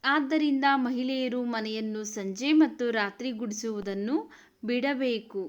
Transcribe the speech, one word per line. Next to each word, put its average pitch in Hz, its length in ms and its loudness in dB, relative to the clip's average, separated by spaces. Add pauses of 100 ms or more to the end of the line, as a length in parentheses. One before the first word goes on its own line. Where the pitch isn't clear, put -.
ಆದ್ದರಿಂದ 285 600 2 (120)
ಮಹಿಳೆಯರು 254 680 0
ಮನೆಯನ್ನು 220 600 -4
ಸಂಜೆ 208 460 -4
ಮತ್ತು 302 380 4
ರಾತ್ರಿ 226 400 -2
ಗುಡಿಸುವುದನ್ನು 214 840 -4 (480)
ಬಿಡಬೇಕು. 247 840 -2